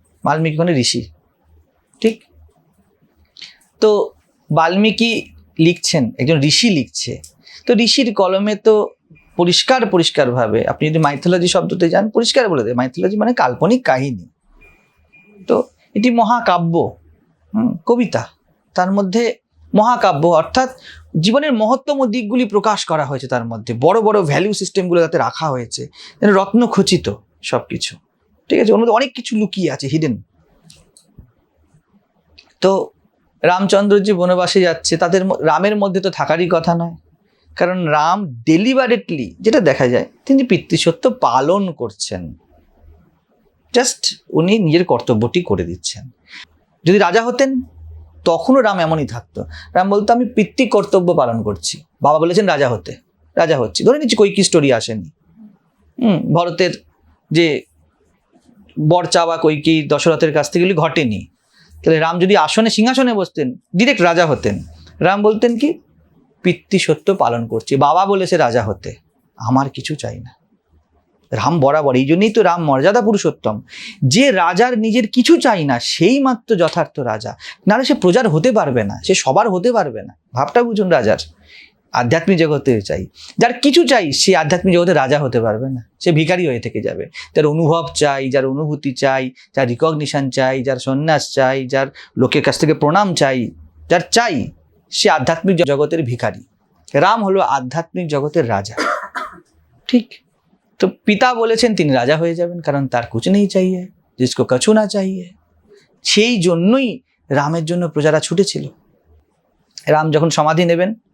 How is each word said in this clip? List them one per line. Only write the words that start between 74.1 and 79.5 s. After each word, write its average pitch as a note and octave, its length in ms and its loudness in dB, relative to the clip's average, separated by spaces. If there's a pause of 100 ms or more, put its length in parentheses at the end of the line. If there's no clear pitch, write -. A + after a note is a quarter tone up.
রাজার F#3+ 480 2
নিজের A3 280 0
কিছু C#4+ 300 4
চাই G#3 280 2
না, B2+ 140 0
সেই A3+ 400 2
মাত্র B3 360 0
যথার্থ E3 440 0
রাজা, A2 380 -6 (300)
নাহলে A#3 180 2
সে D4 80 2
প্রজার G3 360 2
হতে D#3+ 220 2
পারবে C#3+ 320 0
না, G2+ 200 -8
সে G3 100 2
সবার F#3 360 2
হতে F#3+ 240 0